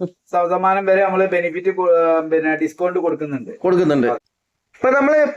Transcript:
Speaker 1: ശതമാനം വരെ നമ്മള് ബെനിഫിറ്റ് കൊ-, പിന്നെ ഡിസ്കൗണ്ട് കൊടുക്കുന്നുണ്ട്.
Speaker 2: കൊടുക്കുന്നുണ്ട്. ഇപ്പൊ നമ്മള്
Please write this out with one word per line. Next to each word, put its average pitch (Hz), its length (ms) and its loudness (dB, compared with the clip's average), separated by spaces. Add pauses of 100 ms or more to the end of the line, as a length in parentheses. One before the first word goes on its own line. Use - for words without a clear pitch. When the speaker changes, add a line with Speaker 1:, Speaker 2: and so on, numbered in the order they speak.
Speaker 1:
ശതമാനം 180 800 -2
വരെ 190 180 4
നമ്മള് 190 240 0
ബെനിഫിറ്റ് 180 480 -2
കൊ-, 165 560 2
പിന്നെ 156 240 0
ഡിസ്കൗണ്ട് 180 440 -4
കൊടുക്കുന്നുണ്ട്. 147 580 -6
Speaker 2:
കൊടുക്കുന്നുണ്ട്. 156 500 2
ഇപ്പൊ - 800 -6
നമ്മള് 285 480 2